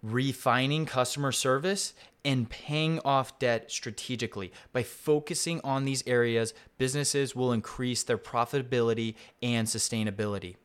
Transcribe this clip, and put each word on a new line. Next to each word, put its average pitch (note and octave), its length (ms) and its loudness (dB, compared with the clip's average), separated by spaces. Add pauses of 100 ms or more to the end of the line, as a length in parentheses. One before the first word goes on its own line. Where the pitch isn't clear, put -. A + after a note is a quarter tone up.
refining C3 800 2
customer C3+ 460 0
service, D3 600 0 (300)
and C3 260 2
paying D#3 500 -2
off C3+ 400 0
debt A#2 320 0
strategically. A2 800 -6 (220)
By B2 100 0
focusing D3+ 800 -2
on C3+ 220 0
these C3+ 200 -2
areas, A#2 480 2 (240)
businesses C3+ 580 0
will B2+ 160 2
increase A#2+ 520 -2
their A#2 140 0
profitability A#2 1000 0 (260)
and A#2 240 2
sustainability. G#2 1000 -2